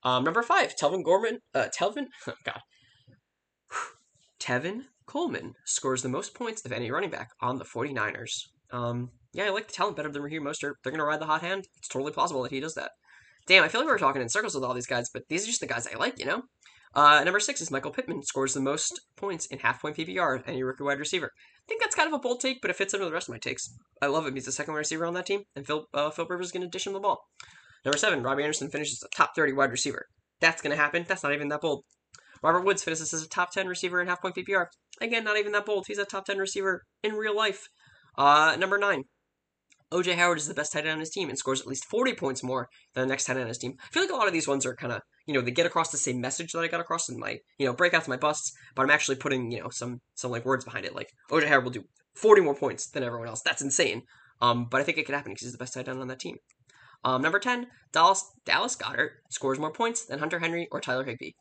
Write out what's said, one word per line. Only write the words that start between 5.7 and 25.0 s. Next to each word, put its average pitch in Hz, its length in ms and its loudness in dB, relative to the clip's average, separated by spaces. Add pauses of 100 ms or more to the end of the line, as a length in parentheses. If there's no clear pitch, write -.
the 131 80 -2
most 147 240 -6
points 220 320 -8
of 123 60 -8
any 113 200 -4
running 165 200 -2
back - 180 -8 (120)
on 127 160 -2
the 92 80 -10
forty-niners. 117 840 -4 (220)
Um, 120 400 -4 (220)
yeah, 185 120 -4
I 208 40 2
like 214 180 -2
the - 60 -14
talent 180 240 0
better 151 140 -4
than 143 120 -6
Raheem 151 200 -6
Mostert. 147 300 -4 (100)
They're 131 80 -4
gonna 156 140 0
ride 151 160 0
the 156 40 -6
hot 156 160 2
hand. 185 240 -4 (120)
It's - 100 -16
totally 139 240 -4
possible 143 320 0
that 123 80 -4
he 135 80 -2
does 156 140 -6
that. - 180 -8 (540)
Damn, 185 180 8
I 156 40 4
feel 226 140 0
like 311 60 0
we're 240 120 4
talking 135 220 4
in 117 80 -2
circles 214 260 -2
with 131 80 -2
all 127 100 -2
these 123 140 -6
guys, 120 260 -2
but 127 160 -10
these 175 140 0
are 220 40 -4
just 233 140 -2
the - 60 -8
guys 120 200 -4
I - 80 -10
like, 196 240 -2
you - 60 -4
know? 202 160 -2 (520)
Uh, 147 300 10
number 180 160 4
six 269 220 -2
is 165 80 -8
Michael 143 220 -4
Pittman 160 320 -6
scores 135 300 -2
the 143 60 -2
most 143 400 -2 (160)
points 190 320 -6
in 135 120 -10
half-point 151 360 -2
P 160 100 -4
P 185 120 -6
R 156 180 2
of 120 120 -6
any 131 160 -4
rookie 131 200 -6
wide 143 160 0
receiver. 147 360 -4
I - 320 -20
think 453 140 -4
that's 440 120 0
kind 320 140 0
of 311 60 -4
a 285 60 -2
bold 247 200 -4
take, 262 220 -4
but 185 100 -2
it 175 40 -2
fits 196 180 -2
in 202 60 -2
with 185 100 -4
the 156 40 -8
rest 175 160 -6
of - 40 -10
my 110 60 -12
takes. - 300 -8 (320)
I 143 60 0
love 151 180 0
him. 135 80 -4
He's 131 120 -8
the 135 60 -8
second 151 220 -6
wide 151 60 -2
receiver 160 260 -4